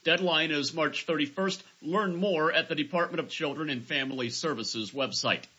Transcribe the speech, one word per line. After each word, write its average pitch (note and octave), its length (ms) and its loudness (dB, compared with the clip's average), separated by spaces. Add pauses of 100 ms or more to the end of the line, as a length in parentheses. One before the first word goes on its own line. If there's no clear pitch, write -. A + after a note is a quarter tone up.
Deadline E3 480 4
is C#3 200 0
March D3+ 320 0
thirty-first. E3+ 580 0 (200)
Learn F#3 340 0
more E3+ 340 2
at E3 200 0
the E3 40 0
Department D#3+ 460 0
of D3 80 -6
Children D3+ 400 -4
and B2 160 -4
Family C3 460 -2
Services A#2 640 -4
website. A#2+ 500 0 (160)